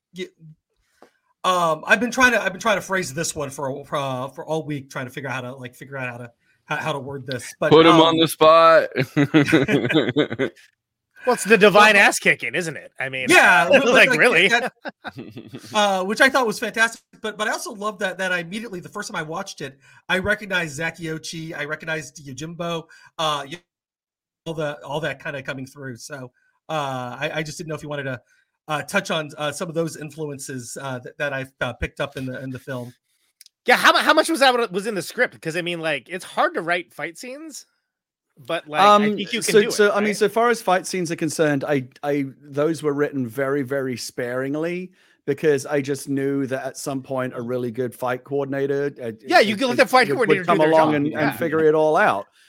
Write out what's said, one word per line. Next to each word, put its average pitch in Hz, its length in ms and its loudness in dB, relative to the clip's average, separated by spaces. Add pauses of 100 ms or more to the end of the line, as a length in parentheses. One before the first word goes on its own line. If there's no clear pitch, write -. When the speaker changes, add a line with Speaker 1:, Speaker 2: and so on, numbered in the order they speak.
(140)
Speaker 1:
you, 180 160 -12 (1120)
um, 170 420 0
I've 208 140 4
been 233 120 -4
trying 254 200 4
to, 214 100 0
I've 190 120 -4
been - 80 -14
trying 214 160 2
to 170 40 -4
phrase 180 320 -6
this 160 220 -6
one 143 140 -6
for, 139 340 -8
for, 156 140 -6
uh, 135 320 -6
for - 160 -16
all 156 200 -4
week, 139 240 -10
trying 131 180 -10
to 123 40 -14
figure 135 180 -10
out 123 140 -8
how 123 80 -12
to, 135 60 -16
like, 123 180 -16
figure 139 220 -16
out 127 120 -6
how 120 100 -12
to, 120 120 -16 (320)
how, 151 140 -6
how 147 160 -4
to 139 60 -6
word 135 280 -12
this. - 320 -8
But, 151 120 2
Speaker 2:
Put 160 140 10
him 165 100 8
Speaker 1:
um, 160 60 8
Speaker 2:
on 165 160 4
the 165 120 4
spot. 160 580 8 (280)
<laughs> 139 1400 2 (760)
Speaker 3:
Well, 247 100 2
it's - 100 -8
the 214 120 6
divine 208 380 8
Speaker 1:
Well, 202 140 8
Speaker 3:
ass - 100 -2
kicking, 135 340 0
isn't 165 220 -6
it? 87 240 -18
I 131 80 -4
mean, 131 220 -6
Speaker 1:
yeah, 202 380 6
Speaker 3:
<laughs> 185 40 2
Speaker 1:
but, - 140 6
but, 240 80 2
Speaker 3:
like, 208 160 6
Speaker 1:
like, - 100 0
Speaker 3:
really? 190 300 4
Speaker 1:
that, 240 240 0 (500)
Speaker 2:
<laughs> - 500 -18
Speaker 1:
uh, 202 300 2
which 214 160 -4
I 269 100 6
thought 269 160 2
was 208 140 -4
fantastic. 226 420 -2 (200)
But, 214 160 -8
but 214 100 -2
I 240 40 -2
also 339 200 -8
love 208 280 -8
that, 185 180 -4
that 185 160 -2
I 175 60 -2
immediately, 185 420 -10
the 143 80 -16
first 202 200 -12
time 208 60 -12
I 165 60 -6
watched 160 400 -10
it, 139 180 -14 (300)
I 180 100 0
recognized 190 560 -4
Zaki 165 300 -8
Ochi, 160 500 -10
I 147 80 -8
recognized 156 640 -10
Yojimbo, 160 580 -8 (340)
uh, 151 280 -2 (1000)
all 160 80 -6
the, 147 320 -6
all 143 140 -6
that 139 240 -6
kinda 143 180 -8
coming 135 240 -10
through. 131 320 -14
So, 127 340 -16 (380)
uh, 131 500 -6
I, 156 160 -4
I 160 80 -4
just 151 140 -10
didn't 156 120 -12
know 151 60 -6
if 143 80 -12
you 147 60 -14
wanted 143 140 -8
to, 131 180 -8 (460)
uh, 147 160 -4
touch 190 280 -4
on, 156 260 -4
uh, 151 140 -4
some 165 180 -8
of 151 60 -12
those 165 220 -4
influences, 143 840 -12
uh, 131 180 -8
that, - 180 -16
that 143 160 -4
I've, 135 180 -8 (100)
uh, 123 120 -4
picked - 260 -10
up 143 180 -6
in 131 80 -8
the, 127 160 -10
in 131 80 -12
the 127 100 -12
film. 123 340 -10 (720)
Speaker 3:
Yeah, 247 120 6
how 269 160 6
mu-, 330 60 4
how 247 140 2
much 311 160 2
was 320 120 -2
that, 240 300 4
was 190 160 -4
in 220 80 -6
the 175 60 -4
script? - 400 -4
'Cause, 160 140 -6
I 180 60 -2
mean, 170 180 -6
like, 151 300 -4
it's 185 160 -10
hard 311 300 -2
to 196 60 -4
write 170 320 -4
fight 165 240 -10
scenes, 277 480 -16 (720)
but, 160 300 -8
like, 151 140 -2
I 208 140 8
Speaker 4:
Um, 208 200 2
Speaker 3:
think 202 180 -8
you 220 80 -4
can - 120 -4
Speaker 4:
so, 214 80 6
Speaker 3:
do 233 80 0
it, - 40 -6
Speaker 4:
so, 208 180 4
I 202 80 -2
mean, 208 80 0
Speaker 3:
right? 202 100 -2
Speaker 4:
so 208 120 2
far 233 200 2
as 226 120 0
fight 185 260 0
scenes 175 240 -4
are 165 40 -4
concerned, 147 480 0
I, 139 240 -2 (140)
I, 143 240 -2 (160)
those 147 420 -2
were 147 100 0
written 139 340 -2
very, 135 340 -2
very 131 360 -4
sparingly 143 960 -6 (340)
because 143 400 0
I 143 140 0
just 139 300 -6
knew 139 380 -2
that 131 180 -6
at 131 120 -10
some 135 240 -6
point 127 320 -6
a 127 80 -8
really 123 300 -4
good 123 240 -6
fight 127 300 -6
coordinator, 139 760 -2
uh, 117 100 -6 (100)
Speaker 3:
Yeah, 339 180 4
you 214 140 2
Speaker 4:
would, 196 60 -6
Speaker 3:
can 262 100 0
let - 80 0
the 254 80 6
fight 254 240 4
Speaker 4:
would, 208 60 2
Speaker 3:
coordinator 208 260 2
Speaker 4:
would 175 60 -4
come 170 100 4
Speaker 3:
do 156 60 4
their 156 80 4
Speaker 4:
along 156 200 6
Speaker 3:
job. 151 40 2
Speaker 4:
and, 143 120 0
Speaker 3:
Yeah. 151 220 -2
Speaker 4:
and - 100 -6
figure 160 240 0
it 156 120 6
all 156 200 4
out. 139 300 2 (240)